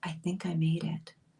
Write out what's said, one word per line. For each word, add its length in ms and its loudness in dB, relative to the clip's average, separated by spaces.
I 80 -4
think 360 -2
I 80 0
made 300 4
it. 300 -4